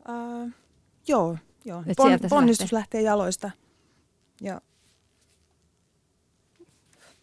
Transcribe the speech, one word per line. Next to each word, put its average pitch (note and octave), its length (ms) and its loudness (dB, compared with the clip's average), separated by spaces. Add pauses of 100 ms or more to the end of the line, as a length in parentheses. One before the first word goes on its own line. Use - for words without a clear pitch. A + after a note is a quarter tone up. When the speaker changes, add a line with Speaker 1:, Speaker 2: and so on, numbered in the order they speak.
Speaker 1:
Ää, A#3+ 400 -10 (600)
joo, F3+ 280 2 (280)
joo. F3 220 -12
Speaker 2:
Et E3 100 -2
Speaker 1:
Pon-, F3+ 120 6
Speaker 2:
sieltä C4 200 2
se C#4 60 2
Speaker 1:
ponnistus A#3 380 2
Speaker 2:
lähtee. A3+ 60 0 (220)
Speaker 1:
lähtee - 100 0
jaloista. G3 400 -2 (920)
Ja, G3 200 -10 (2500)